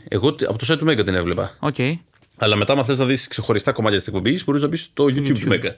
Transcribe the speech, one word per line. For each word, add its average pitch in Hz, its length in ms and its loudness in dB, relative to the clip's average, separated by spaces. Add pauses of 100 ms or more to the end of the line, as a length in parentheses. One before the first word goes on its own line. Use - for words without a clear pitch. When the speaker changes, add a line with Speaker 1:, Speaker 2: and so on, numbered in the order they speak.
Speaker 1:
εγώ 110 260 0
τε-, - 160 -4
από 110 80 -2
το 117 160 -2
site 156 40 2
του 156 80 -2
Μέγκα 131 180 2
την 95 120 0
έβλεπα. 90 440 -2
Speaker 2:
Οκ. 143 160 -2 (600)
Speaker 1:
Αλλά 107 180 2
μετά, 104 180 2
άμα 139 100 2
θες 127 160 0
να 135 60 2
δεις 127 220 0
ξεχωριστά 110 440 -2
κομμάτια 110 260 2
της 90 100 -4
εκπομπής, 101 380 -2
μπορείς 143 160 2
να 147 60 2
μπεις 165 160 -4
στο - 220 -2
YouTube 139 80 4 (100)
του 139 140 2
Speaker 2:
YouTube. 101 100 -6
Speaker 1:
Μέγκα. 101 300 0